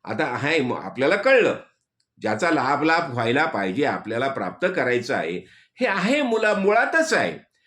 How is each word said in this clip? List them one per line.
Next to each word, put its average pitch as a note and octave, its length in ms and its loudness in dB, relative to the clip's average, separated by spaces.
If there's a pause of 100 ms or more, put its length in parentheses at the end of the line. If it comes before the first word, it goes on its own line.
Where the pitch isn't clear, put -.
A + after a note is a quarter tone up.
आता A2 200 -4
हाय, C#3 340 -2
म-, B2 140 -2
आपल्याला F#2+ 420 0
कळलं, G#3 400 4 (680)
ज्याचा G#2+ 300 0
लाभ, C#3 320 0
लाभ D#3+ 300 0
व्हायला A#2+ 320 0
पाहिजे, G2+ 400 -2
आपल्याला A2 420 -2
प्राप्त G#2 480 -4
करायचं B2 400 0
आहे, E2+ 320 -4 (320)
हे B3 80 0
आहे, G#3 340 0
मुला-, A3 380 0
मुळातच A#3 540 2
आहे. F#2 380 -2 (160)